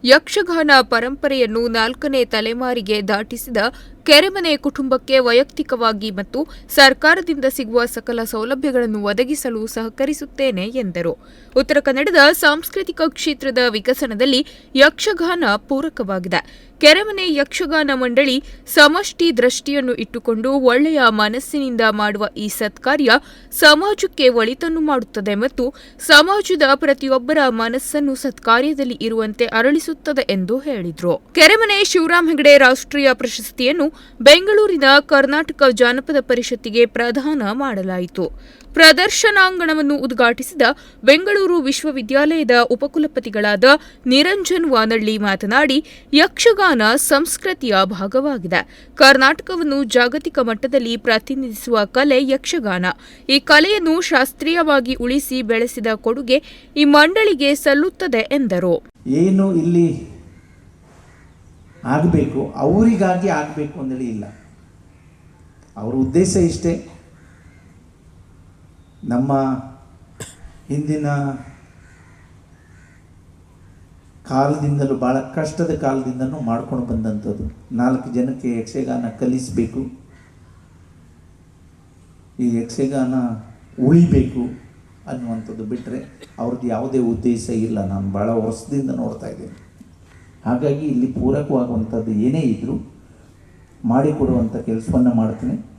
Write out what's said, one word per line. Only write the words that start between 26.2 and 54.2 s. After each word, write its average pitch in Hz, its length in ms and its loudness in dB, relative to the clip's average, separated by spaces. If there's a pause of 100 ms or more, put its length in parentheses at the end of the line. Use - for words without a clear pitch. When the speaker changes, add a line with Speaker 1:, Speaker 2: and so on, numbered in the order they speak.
Speaker 1:
ಪ್ರತಿಯೊಬ್ಬರ 269 560 0 (220)
ಮನಸ್ಸನ್ನು 262 640 -4
ಸತ್ಕಾರ್ಯದಲ್ಲಿ 262 760 0 (100)
ಇರುವಂತೆ 220 400 -2 (120)
ಅರಳಿಸುತ್ತದೆ 294 680 0 (120)
ಎಂದು 185 200 -2 (100)
ಹೇಳಿದ್ರು. 175 460 -4 (260)
ಕೆರೆಮನೆ 403 400 4 (120)
ಶಿವರಾಮ್ 339 400 2
ಹೆಗಡೆ 285 240 8 (120)
ರಾಷ್ಟ್ರೀಯ 262 540 2
ಪ್ರಶಸ್ತಿಯನ್ನು 262 640 -4 (400)
ಬೆಂಗಳೂರಿನ 370 600 6 (260)
ಕರ್ನಾಟಕ 285 500 2 (160)
ಜಾನಪದ 262 400 2 (100)
ಪರಿಷತ್ತಿಗೆ 233 540 0 (140)
ಪ್ರದಾನ 254 440 -2 (220)
ಮಾಡಲಾಯಿತು. 185 640 -6 (520)
ಪ್ರದರ್ಶನಾಂಗಣವನ್ನು 339 1160 4 (100)
ಉದ್ಘಾಟಿಸಿದ 240 580 0 (440)
ಬೆಂಗಳೂರು 370 480 4 (120)
ವಿಶ್ವವಿದ್ಯಾಲಯದ 277 880 0 (200)
ಉಪಕುಲಪತಿಗಳಾದ 214 880 -2 (480)
ನಿರಂಜನ್ 349 600 2
ವಾನಳ್ಳಿ 220 400 0 (120)
ಮಾತನಾಡಿ, 233 520 0 (420)
ಯಕ್ಷಗಾನ 381 600 4 (280)
ಸಂಸ್ಕೃತಿಯ 294 640 -2 (220)
ಭಾಗವಾಗಿದೆ. 196 680 -4 (400)
ಕರ್ನಾಟಕವನ್ನು 277 760 4 (200)
ಜಾಗತಿಕ 277 420 0 (100)
ಮಟ್ಟದಲ್ಲಿ 233 440 -2 (140)
ಪ್ರತಿನಿಧಿಸುವ 226 760 -2 (120)
ಕಲೆ 269 200 2 (160)
ಯಕ್ಷಗಾನ. 214 520 -4 (500)
ಈ - 20 4 (140)
ಕಲೆಯನ್ನು 330 420 4 (160)
ಶಾಸ್ತ್ರೀಯವಾಗಿ 277 840 0 (100)